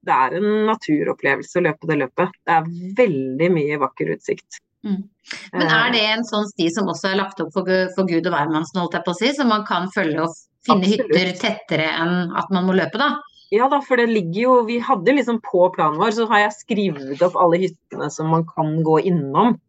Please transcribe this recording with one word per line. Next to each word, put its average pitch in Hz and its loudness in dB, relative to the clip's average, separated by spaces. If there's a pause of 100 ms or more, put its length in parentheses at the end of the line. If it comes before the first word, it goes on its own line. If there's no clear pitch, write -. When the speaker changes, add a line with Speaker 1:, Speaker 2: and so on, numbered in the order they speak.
Speaker 1:
det 175 0
er 131 2
en 214 0
naturopplevelse 151 0
å 180 0
løpe 156 -2
det 156 0
løpet. 170 -2 (160)
Det 170 2
er 165 0 (260)
veldig 151 2
mye 151 0
vakker 135 -4
utsikt. - -8 (240)
Speaker 2:
Mm. 196 -4 (500)
Men 180 -2
er 226 2
Speaker 1:
Eh. 247 0
Speaker 2:
det 226 2
en 226 -2
sånn 214 -2
sti 165 0
som 196 -2
også 190 -2
er 190 0
lagt 196 -4
opp 160 -6
for 190 -2
gu-, 185 2
for 190 0
Gud 165 0
og 180 -2
hvermannsen, 156 -2
holdt 170 -4
jeg 175 -4
på 180 -2
å - -2
si, 226 0
så 277 0
man 214 2
kan 185 -2
følge 160 -2
og 160 -4 (320)
finne 208 4
Speaker 1:
Absolutt. 214 2
Speaker 2:
hytter 185 2
tettere 185 -2 (140)
enn 175 0
at - -4
man 185 0
må 190 2
løpe, 180 0
da? 285 0 (360)
Speaker 1:
Ja 233 4
da, 285 2
for 262 0
det 233 2
ligger 196 -2
jo, 247 6
vi 233 -2
hadde 226 0
liksom 233 0
på 180 2
planen 156 0
vår, 220 2
så 226 0
har 220 4
jeg 214 0
skrevet 151 -2
opp 185 2
alle 175 4
hyttene 170 -6
som 160 -4
man 165 2
kan 160 -2
gå 156 4
innom. 175 2 (100)